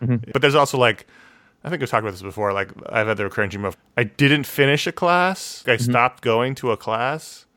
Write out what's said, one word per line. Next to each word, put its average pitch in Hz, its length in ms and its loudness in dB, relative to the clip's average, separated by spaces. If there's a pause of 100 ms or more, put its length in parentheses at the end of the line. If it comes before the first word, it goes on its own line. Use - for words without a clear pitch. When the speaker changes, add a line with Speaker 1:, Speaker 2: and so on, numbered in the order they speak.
Speaker 1:
Mm-hmm. 120 300 -2
Speaker 2:
But 135 100 0
there's 143 120 4
also, 143 240 2
like, 117 280 2 (580)
I - 40 -10
think 160 120 -6
we've 127 100 -4
talked 113 120 2
about 107 100 -4
this 92 100 -14
before, 101 300 -2
like, 98 180 -2 (180)
I've 110 180 0
had 107 120 0
the 104 60 -2
recurring 98 260 -2
dream 101 160 -8
of, 90 100 -6 (220)
I 120 60 2
didn't 143 400 2
finish 143 420 2
a - 60 -4
class. 180 720 -2
I 127 60 2
Speaker 1:
Mm-hmm. 117 180 0
Speaker 2:
stopped 123 320 2
going 123 340 2
to 123 140 -4
a 107 60 0
class. 123 680 -6 (120)